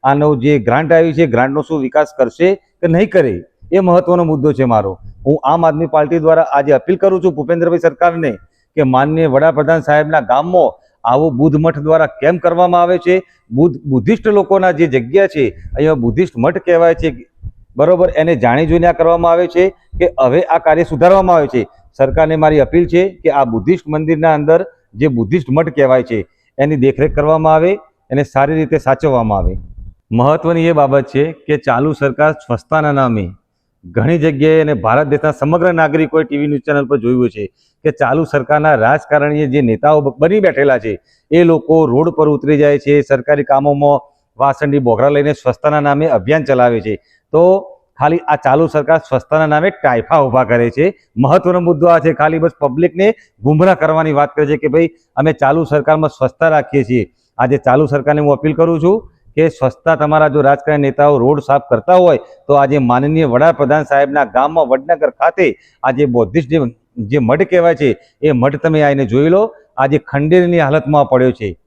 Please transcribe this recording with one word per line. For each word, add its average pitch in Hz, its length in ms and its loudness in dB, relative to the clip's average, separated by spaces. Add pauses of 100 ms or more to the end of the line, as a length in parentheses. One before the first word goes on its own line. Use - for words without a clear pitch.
આનો 143 300 2
જે 139 240 0
ગ્રાન્ટ 127 340 0
આવી 165 220 2
છે, 160 120 2
ગ્રાન્ટનો 135 360 -2
શું 156 180 -6
વિકાસ 143 380 -2
કરશે 135 360 0
કે - 340 -10
નહીં 185 220 0
કરે, 143 240 0 (380)
એ 185 80 2
મહત્વનો 175 440 2
મુદ્દો 151 280 0
છે 131 120 -2
મારો. 107 280 0 (340)
હું 147 180 0
આમ 165 260 0
આદમી 156 160 -4
પાર્ટી 151 320 0
દ્વારા 160 240 2
આજે 143 300 0
અપીલ 170 240 0
કરું 190 260 0
છું 175 120 0
ભૂપેન્દ્રભાઈ 170 440 -2
સરકારને 165 540 -2 (440)
કે 156 60 0
માનનીય 143 440 0
વડાપ્રધાન 151 540 0
સાહેબના 151 400 0
ગામમાં 147 500 0 (340)
આવો 139 260 0
બુદ્ધ 139 260 0
મઠ 151 220 0
દ્વારા 156 280 0 (140)
કેમ 165 180 0
કરવામાં 175 440 2
આવે 180 160 0
છે? 180 240 0 (280)
બુદ્ધ, 147 360 0
બુદ્ધિસ્ટ 135 400 -2
લોકોના 196 440 2
જે 165 160 0
જગ્યા 135 400 0
છે, 151 240 -2
અહીંયા 151 440 -4
બુદ્ધિસ્ટ 120 440 -2
મઠ 131 200 0
કહેવાય 170 360 2
છે, 160 160 -4 (640)
બરોબર, 170 400 2
એને 160 200 0
જાણી 123 300 0
જોઈને 165 200 2
આ 175 60 4
કરવામાં 170 400 2
આવે 175 140 0
છે 175 180 0 (340)
કે - 80 0 (140)
હવે 131 220 2
આ 165 160 0
કાર્ય 160 260 0
સુધારવામાં 180 520 2
આવે 147 120 0
છે? 123 140 -2 (360)
સરકારને 156 380 0
મારી 151 240 2
અપીલ 165 260 0
છે 170 160 0 (200)
કે 160 80 0
આ 139 140 2
બુદ્ધિસ્ટ 120 440 -4
મંદિરના 156 460 -2
અંદર 151 240 2 (360)
જે 135 140 -2
બુદ્ધિસ્ટ 123 420 -2
મઠ 147 240 -2
કહેવાય 131 280 2
છે, 120 160 -6 (400)
એની 147 180 0
દેખરેખ 131 380 0
કરવામાં 156 400 2
આવે, 180 240 0 (320)
એને 139 140 -2
સારી 143 300 -2
રીતે 156 240 -2
સાચવવામાં 127 600 0
આવે. 90 160 -2 (580)
મહત્વની 160 540 0
એ 170 60 2
બાબત 139 340 2
છે 139 260 -2
કે 151 240 -4
ચાલુ 135 360 -2
સરકાર 147 400 -2
સ્વચ્છતાના 151 600 -4
નામે 120 320 -2 (600)
ઘણી 113 340 -2
જગ્યાએ, 156 420 2
અને 151 140 0
ભારત 117 320 0
દેશના 147 240 -2
સમગ્ર 165 420 -2
નાગરિકોએ 160 520 0
ટી 143 120 -6
વી 147 100 -2
ન્યૂઝ 147 200 -4
ચેનલ 143 200 -2
પર 135 120 -2
જોયું 120 320 0
છે 104 160 -12 (380)
કે 156 60 0
ચાલુ 143 340 -2
સરકારના 151 500 0
રાજકારણીય 147 720 0
જે 135 160 0
નેતાઓ 143 380 2
બ-, 139 180 -6
બની 175 220 2
બેઠેલા 139 380 2
છે, 107 200 -6 (320)
એ 170 140 4
લોકો 160 420 2
રોડ 139 300 0
પર 156 120 2
ઉતરી 143 300 0
જાય 143 200 2
છે, 143 240 0
સરકારી 139 420 -2
કામોમાં 143 560 0 (380)
વાસણની 139 400 0
બોઘરા 120 300 0
લઈને 147 240 0
સ્વચ્છતાના 147 480 -2
નામે 143 260 0
અભિયાન 135 380 -2
ચલાવે 123 360 2
છે. 107 140 -6 (380)
તો 160 100 2 (560)
ખાલી 156 300 0
આ 151 80 0
ચાલુ 143 300 0
સરકાર 156 320 -2
સ્વચ્છતાના 156 480 -2
નામે 151 240 0
ટાઇફા 139 520 0
ઊભા 127 220 0
કરે 120 260 0
છે. 147 160 -2 (300)
મહત્વનો 175 440 0
મુદ્દો 170 260 0
આ 170 120 4
છે, 156 140 0
ખાલી 156 260 -2
બસ 160 220 -2
પબ્લિકને 160 460 -2 (360)
ગુમરાહ 156 320 2
કરવાની 156 380 -2
વાત 143 240 0
કરે 151 100 0
છે 147 100 -2
કે 151 120 -4
ભાઈ 160 220 0 (260)
અમે 151 160 0
ચાલુ 147 320 0
સરકારમાં 151 460 0
સ્વચ્છતા - 380 -2
રાખીએ 143 360 0
છીએ. 117 180 -2 (360)
આજે 127 180 0
ચાલુ 139 300 0
સરકારને 143 340 -2
હું 147 120 0
અપીલ 143 220 -2
કરું 165 260 0
છું 180 160 2 (400)
કે 156 120 2
સ્વચ્છતા 151 480 -2
તમારા 151 320 0
જો 143 120 0
રાજકારણી 143 480 0
નેતાઓ 143 300 2
રોડ 139 220 0
સાફ - 300 -2
કરતા 127 240 2
હોય 175 240 4 (300)
તો 143 60 2
આજે 139 240 2
માનનીય 139 480 0
વડાપ્રધાન 143 580 0
સાહેબના 139 400 0
ગામમાં 139 420 -2
વડનગર 139 440 -2
ખાતે 170 360 -2 (360)
આજે 131 240 -2
બૌદ્ધિસ્ટ 120 420 -2
જે, 160 100 -2 (380)
જે 117 220 -4
મઠ 135 240 0
કહેવાય 170 320 0
છે, 147 160 -2 (320)
એ 151 100 0
મઠ 135 240 0
તમે 156 260 0
આવીને 139 240 0
જોઈ 131 220 0
લો, 185 140 2 (340)
આજે 135 220 0
ખંડેરની 170 600 0
હાલતમાં 147 500 0
પડ્યો 127 220 2
છે. 104 220 -8 (140)